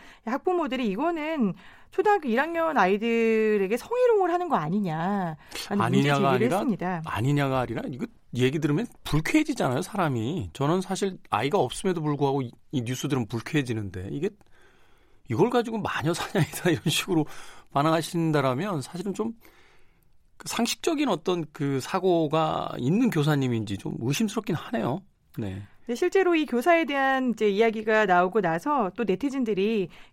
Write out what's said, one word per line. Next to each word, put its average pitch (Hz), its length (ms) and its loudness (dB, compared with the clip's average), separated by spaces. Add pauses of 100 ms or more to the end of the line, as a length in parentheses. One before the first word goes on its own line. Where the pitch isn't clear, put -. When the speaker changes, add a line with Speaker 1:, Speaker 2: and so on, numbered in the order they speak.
(260)
Speaker 1:
학부모들이 262 600 -2
이거는 294 680 -2 (380)
초등학교 392 360 2
일 226 120 2
학년 330 380 0
아이들에게 220 1000 2
성희롱을 440 560 2
하는 349 180 0
거 254 60 2
아니냐라는 175 800 -2 (340)
문제 202 140 0
Speaker 2:
아니냐가 139 320 4
Speaker 1:
제기를 139 120 2
Speaker 2:
아니라, 127 300 2
Speaker 1:
했습니다. 180 480 -2
Speaker 2:
아니냐가 135 560 0
아니라 117 260 -4
이거 151 180 -8 (280)
얘기 131 260 2
들으면 151 280 0 (160)
불쾌해지잖아요, 160 800 0
사람이. 139 720 -2
저는 160 280 0
사실 185 360 -4 (120)
아이가 131 280 0
없음에도 170 440 0
불구하고 143 400 0
이, 120 100 -8 (200)
이 131 100 -2
뉴스 127 260 -6
들으면 131 200 -2
불쾌해지는데 110 840 -4
이게 147 180 -4 (1000)
이걸 151 200 4
가지고 233 300 0
마녀 165 340 -2
사냥이다 - 580 -2
<laughs> - 0 -
이런 - 160 0
식으로 156 380 0 (460)
반응하신다라면 156 1120 0
사실은 185 320 -8
좀 220 200 -4 (1080)
그 - 60 -14
상식적인 285 600 -2
어떤 175 440 -2
그 139 280 -2
사고가 160 1000 0
있는 190 320 2
교사님인지 127 640 0
좀 101 220 -8
의심스럽긴 185 560 -2
하네요. 196 480 -4 (340)
네. 98 240 -6 (240)
Speaker 1:
네, 233 80 -6
실제로 359 420 2
이 311 120 0
교사에 330 380 4
대한 269 460 2
이제 214 160 0
이야기가 214 600 2
나오고 185 340 4
나서 185 540 0
또 240 80 -4
네티즌들이 214 840 0 (240)